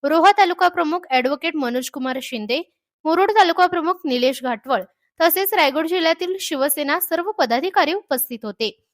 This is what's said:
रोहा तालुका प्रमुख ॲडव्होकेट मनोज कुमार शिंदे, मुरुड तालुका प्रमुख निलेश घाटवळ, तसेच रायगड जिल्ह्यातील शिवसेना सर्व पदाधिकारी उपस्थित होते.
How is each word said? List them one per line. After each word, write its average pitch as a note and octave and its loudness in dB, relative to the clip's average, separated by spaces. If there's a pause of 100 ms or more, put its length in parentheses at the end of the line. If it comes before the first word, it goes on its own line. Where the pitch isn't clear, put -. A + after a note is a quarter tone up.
रोहा E4 6
तालुका F4+ 4
प्रमुख F4 -2 (100)
ॲडव्होकेट C4+ 0
मनोज B3+ -4
कुमार C4 -6
शिंदे, A#3+ -6 (420)
मुरुड F4+ 2
तालुका F4+ 4
प्रमुख F4 0 (100)
निलेश B3+ 0
घाटवळ, A#3+ -2 (380)
तसेच F4+ 0
रायगड D#4 2
जिल्ह्यातील E4+ -2
शिवसेना C#4+ -2
सर्व F4 -4
पदाधिकारी D4+ 0
उपस्थित C4 -6
होते. G#3+ -8